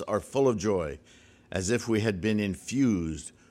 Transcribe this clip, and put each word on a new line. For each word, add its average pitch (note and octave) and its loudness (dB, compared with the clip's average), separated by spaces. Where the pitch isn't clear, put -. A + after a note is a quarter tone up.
are G2+ 0
full C3+ 2
of A#2 2
joy, F2 -2
as F#2 -2
if A#2 0
we A2 4
had G2+ 0
been G#2+ 2
infused F#2+ -2